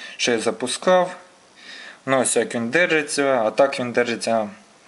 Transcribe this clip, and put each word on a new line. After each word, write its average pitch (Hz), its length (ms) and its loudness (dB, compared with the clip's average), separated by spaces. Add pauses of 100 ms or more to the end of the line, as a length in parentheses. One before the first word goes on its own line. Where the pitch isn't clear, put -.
(180)
що - 140 0
я 113 80 2
запускав. 175 760 0 (920)
Ну, 131 140 2
ось 113 160 0
як 113 200 0
він 117 140 -2
держиться, 147 760 2
а 110 60 2
так 139 280 2
він 123 120 -4
держиться, 117 580 0 (380)